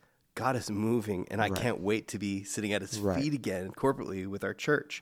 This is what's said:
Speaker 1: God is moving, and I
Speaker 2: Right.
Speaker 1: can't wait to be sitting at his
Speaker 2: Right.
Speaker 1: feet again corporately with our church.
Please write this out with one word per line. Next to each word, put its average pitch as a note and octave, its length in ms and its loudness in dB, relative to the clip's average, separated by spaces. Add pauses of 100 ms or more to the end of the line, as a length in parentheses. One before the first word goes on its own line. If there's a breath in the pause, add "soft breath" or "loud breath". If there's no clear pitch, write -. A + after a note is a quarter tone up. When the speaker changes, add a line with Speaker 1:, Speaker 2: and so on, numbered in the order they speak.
(360)
Speaker 1:
God B2+ 200 2
is A#2 140 -2
moving, G#2+ 600 0
and G#2+ 120 0
I G#2 80 4
Speaker 2:
Right. F#2+ 100 0
Speaker 1:
can't A#2 200 0
wait G#2 300 0
to G#2 100 -6
be G2+ 240 0
sitting G#2 300 -2
at G2+ 80 2
his G#2 180 -6
Speaker 2:
Right. G2+ 220 4
Speaker 1:
feet D3+ 120 2
again F#2+ 380 -2
corporately G2 560 0
with G2 160 -4
our G2 100 -2
church. - 480 0